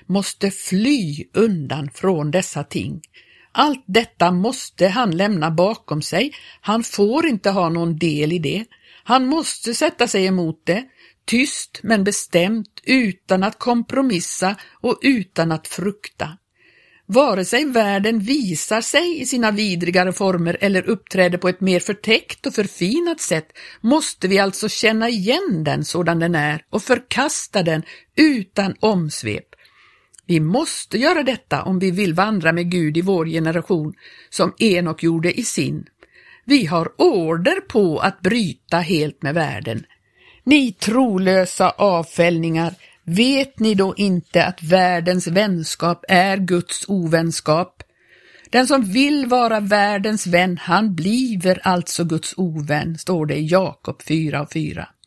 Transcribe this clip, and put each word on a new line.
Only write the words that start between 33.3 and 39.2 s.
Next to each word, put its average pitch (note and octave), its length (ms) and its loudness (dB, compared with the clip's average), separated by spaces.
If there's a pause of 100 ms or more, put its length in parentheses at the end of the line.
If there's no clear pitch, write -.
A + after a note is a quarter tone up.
som F3 300 -2
Enok F3 440 2
gjorde E3 360 0
i B3 40 -4
sin. D3+ 420 -4 (600)
Vi B3+ 200 4
har E3 320 -2
order G#3 640 2
på F3+ 380 0
att - 220 -2
bryta F#3 560 -2
helt D#3 440 -2